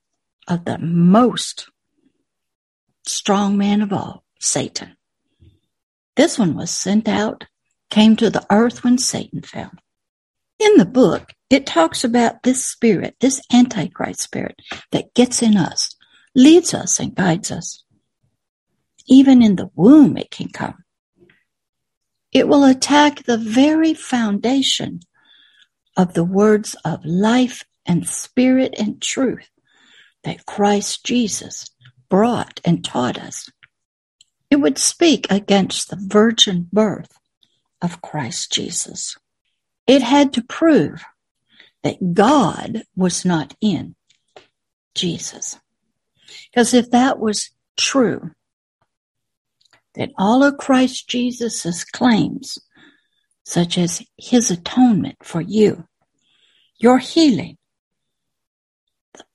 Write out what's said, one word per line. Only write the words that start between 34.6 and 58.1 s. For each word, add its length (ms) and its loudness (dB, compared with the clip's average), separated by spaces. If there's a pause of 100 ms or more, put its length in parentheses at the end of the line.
speak 520 0
against 580 0
the 80 -12
virgin 760 0
birth 460 -4 (640)
of 200 -8
Christ 500 -10
Jesus. 640 -10 (720)
It 160 4
had 320 2
to 80 -4
prove 600 0 (800)
that 320 -4
God 680 2 (120)
was 300 -4
not 360 -2
in 340 -4 (1000)
Jesus. 640 -8 (960)
'Cause 200 0
if 160 2
that 280 2
was 320 -6 (260)
true, 560 -2 (1600)
then 220 -8
all 260 2
of 160 0
Christ 500 -2
Jesus's 760 -6
claims, 720 -2 (840)
such 340 -4
as 240 -4 (140)
his 340 0
atonement 720 0
for 180 -8
you, 480 0 (880)
your 220 4
healing, 600 0 (1500)